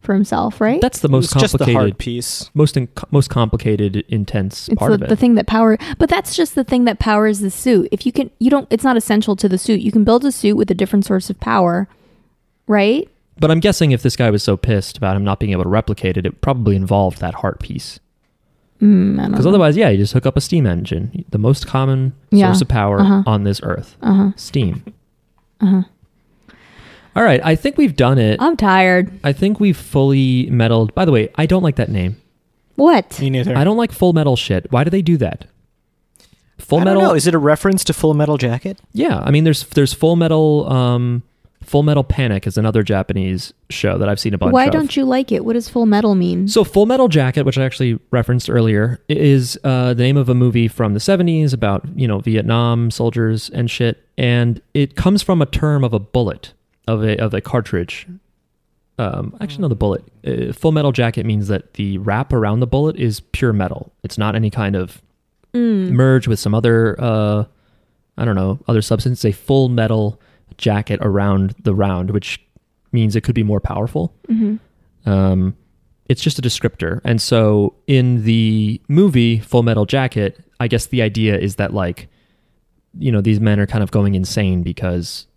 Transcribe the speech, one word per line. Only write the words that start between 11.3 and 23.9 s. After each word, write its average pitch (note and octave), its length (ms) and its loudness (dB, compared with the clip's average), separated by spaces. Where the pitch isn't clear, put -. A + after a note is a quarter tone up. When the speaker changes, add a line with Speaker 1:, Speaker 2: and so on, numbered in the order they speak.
Speaker 1:
power, F#3+ 480 0
right? G#3+ 400 2
Speaker 2:
But D3+ 100 2
I'm D#3+ 80 4
guessing E3 320 2
if B2 120 2
this B2 120 0
guy A#2+ 160 2
was G#2 140 0
so G2 120 2
pissed G#2 400 -2
about F#2+ 200 -2
him G2+ 80 -2
not G2 160 -2
being G#2+ 100 -2
able F2+ 140 0
to F2 40 -2
replicate G2 480 -2
it, F#2 80 -4
it - 160 -6
probably A2+ 360 0
involved F#2+ 420 0
that E2+ 160 -6
heart - 240 -6
piece. - 400 -12
Speaker 1:
Mm, G3+ 380 4
I - 40 -2
don't - 120 -2
Speaker 2:
'Cause C3 100 0
Speaker 1:
know. E3 60 4
Speaker 2:
otherwise, E3 260 4
yeah, G3+ 120 4
you G2+ 100 4
just G2+ 140 0
hook C3 140 0
up C3+ 100 0
a C#3+ 40 0
steam D3+ 260 0
engine. F2 640 -4
The A2 80 -2
most B2 280 0
common C3 460 -2
Speaker 1:
Yeah. G3+ 220 6
Speaker 2:
source F#3 80 2
of - 80 -2
power G2+ 320 2
Speaker 1:
Uh-huh. G3 260 4
Speaker 2:
on G#2+ 160 2
this G2 220 0
earth. - 380 -6